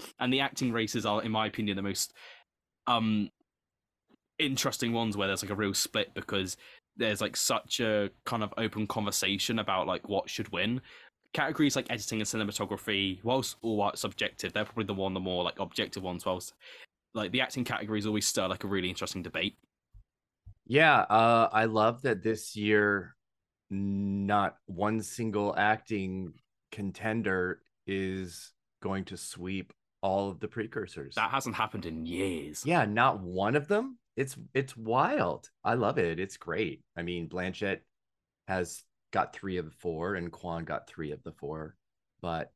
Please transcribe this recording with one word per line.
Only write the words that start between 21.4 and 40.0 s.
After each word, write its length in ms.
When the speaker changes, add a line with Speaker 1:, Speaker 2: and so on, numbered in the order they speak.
Speaker 2:
I 140
love 380
that 180
this 340
year 600
not 840
one 340
single 560
acting 760
contender 920
is 680
going 220
to 120
sweep 560
all 260
of 100
the 80
precursors. 680
Speaker 1:
That 160
hasn't 240
happened 320
in 180
years. 580
Speaker 2:
Yeah, 220
not 340
one 360
of 120
them. 300
It's, 200
it's 200
wild. 760
I 120
love 240
it. 200
It's 180
great. 440
I 60
mean, 260
Blanchett 520
has 360
got 200
three 260
of 80
the 60
four, 440